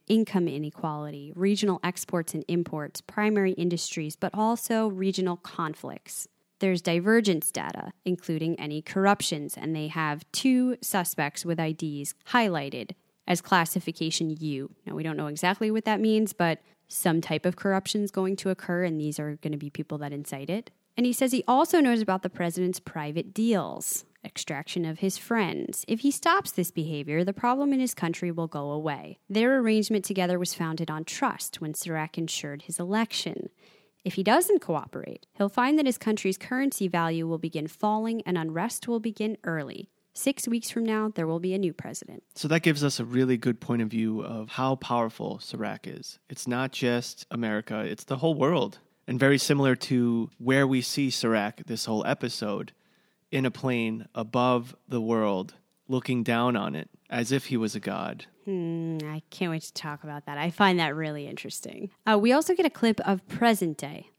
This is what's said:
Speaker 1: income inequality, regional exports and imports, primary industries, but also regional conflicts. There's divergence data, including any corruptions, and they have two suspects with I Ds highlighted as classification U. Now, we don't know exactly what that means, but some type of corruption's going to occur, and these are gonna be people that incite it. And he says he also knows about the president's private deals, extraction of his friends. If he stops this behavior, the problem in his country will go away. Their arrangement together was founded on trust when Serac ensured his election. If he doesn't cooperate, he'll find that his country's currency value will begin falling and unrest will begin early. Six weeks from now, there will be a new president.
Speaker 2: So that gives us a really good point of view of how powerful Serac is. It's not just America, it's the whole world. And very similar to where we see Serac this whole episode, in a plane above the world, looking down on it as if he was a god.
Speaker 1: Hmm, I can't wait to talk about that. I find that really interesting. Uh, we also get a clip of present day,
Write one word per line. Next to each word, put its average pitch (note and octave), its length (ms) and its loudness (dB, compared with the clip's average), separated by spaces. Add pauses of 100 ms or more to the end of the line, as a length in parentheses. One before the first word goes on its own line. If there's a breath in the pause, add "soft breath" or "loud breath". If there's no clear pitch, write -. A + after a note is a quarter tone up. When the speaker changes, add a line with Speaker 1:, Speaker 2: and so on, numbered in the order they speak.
Speaker 1:
income G#3 400 4
inequality, D3+ 880 -6
regional G3 480 2
exports F3 500 -2
and D#3+ 140 -4
imports, E3 540 -2
primary G#3 520 2
industries, E3+ 600 -2
but - 180 -4
also A3 540 2
regional F#3 500 0
conflicts. - 880 -8 (320)
There's F#3 220 2
divergence F#3 680 4
data, - 400 -6 (140)
including E3+ 540 -2
any D3+ 220 -4
corruptions, F#3+ 760 0
and D#3+ 180 -4
they D3+ 140 -4
have D#3 420 -2
two B3+ 500 4
suspects - 640 -2
with E3 140 0
I D#3+ 140 0
Ds D3 400 -6 (160)
highlighted D3 600 0 (360)
as F3 140 2
classification E3 880 0
U. D3+ 420 -6 (140)
Now, - 100 -8
we D#3 80 -6
don't D#3+ 140 -4
know D3+ 100 -4
exactly F#3 440 0
what A3 140 0
that G#3+ 140 2
means, G#3+ 340 4
but E3 260 2 (300 soft breath)
some E3 320 2
type D#3 240 -2
of F3+ 100 2
corruption's G3 560 0
going F#3+ 240 0
to F#3+ 140 -2
occur, F3+ 340 -2
and D#3+ 160 0
these D3+ 200 -2
are D3+ 220 -6
gonna D3+ 160 -4
be C#3+ 120 -8
people D3+ 300 -8
that C#3+ 140 -8
incite C#3+ 360 -10
it. G#3 200 -4 (260)
And A#3+ 100 2
he B3 80 2
says B3+ 180 2
he B3+ 160 2
also C#4+ 320 6
knows A#3+ 220 6
about F#3+ 200 0
the F#3 80 -4
president's F3+ 500 -2
private D3+ 540 -6
deals, G3+ 720 0 (180)
extraction - 600 -6
of D#3+ 140 -4
his F#3+ 180 0
friends. - 720 -2
If A3+ 140 0
he C#4+ 100 4
stops F4 400 2
this F3 200 0
behavior, D3+ 520 0
the F#3+ 100 0
problem C4+ 400 2
in C4 60 2
his B3+ 160 0
country E3+ 360 -2
will E3 160 -2
go C#3+ 220 -6
away. C#3+ 480 -4 (100)
Their A#3 300 4
arrangement G#3+ 480 4
together F3+ 320 2
was F3 160 -2
founded D#3+ 380 -4
on D#3 120 -6
trust - 560 -4
when D#3 140 -6
Serac D#3 440 -4
ensured D3+ 460 -6
his - 160 -8
election. G#3 680 -2 (560 soft breath)
If F#3 100 -2
he F#3+ 80 0
doesn't E4 360 6
cooperate, - 640 -6 (120)
he'll G3+ 120 2
find C4+ 300 4
that D4 80 4
his B3 100 2
country's G#3+ 400 0
currency B3+ 500 -2
value E3 380 2
will E3 140 -2
begin E3 280 -4
falling A3 560 0
and F3 140 0
unrest E3 500 -4
will A#3 120 0
begin G#3+ 460 -4
early. D#3 440 -6 (260)
Six - 320 0
weeks A#3 220 -2
from A#3 160 -2
now, A3 300 0
there E3 100 0
will E3 140 0
be F#3 160 0
a - 20 0
new F3+ 160 0
president. - 480 -12 (140)
Speaker 2:
So - 140 -4
that D#3+ 120 6
gives D3 220 4
us C#3+ 160 2
a A#2 60 -2
really B2+ 300 4
good A#2 240 0
point A#2+ 220 0
of A2 60 0
view A2 360 0
of A2+ 260 -8
how C3 260 0
powerful A2+ 640 -2
Serac G#2+ 480 -8
is. - 320 -14 (100)
It's - 180 -10
not B2 240 -2
just - 600 0
America, A2 480 -4
it's G#2 240 -6
the C3+ 140 -4
whole D#3+ 180 2
world. C#3 420 2 (300)
And B2 120 -4
very C3+ 200 6
similar C#3 360 4
to A#2+ 640 0
where C3+ 300 4
we C3 140 2
see C#3 280 -2
Serac A2 560 0
this A2+ 200 -6
whole A2 200 0
episode, G#2+ 680 -4 (580)
in C3+ 160 0
a A#2 40 0
plane A2+ 640 -2
above B2 600 2 (120)
the A#2+ 140 -2
world, G#2+ 540 0 (320)
looking B2+ 360 0
down A#2+ 320 2
on F#2+ 200 -2
it - 140 -8 (200)
as A#2+ 220 -2
if C#3 160 0
he C3 100 -2
was A2 180 -2
a G#2+ 40 -6
god. F2+ 460 -6 (200)
Speaker 1:
Hmm, E3 600 -4
I D#3 240 -8
can't F3 220 -4
wait D#3+ 120 -2
to - 100 -14
talk D3 300 -8
about D3 220 -12
that. D3 120 -8
I D#3 120 0
find F#3 300 4
that D3+ 160 0
really D3+ 320 -6
interesting. - 640 -10 (160)
Uh, A3 120 6
we A3+ 160 6
also D#4+ 220 4
get F4+ 100 4
a D4 40 2
clip A3+ 380 2
of F#3+ 200 0
present F#3+ 500 2
day, - 420 -12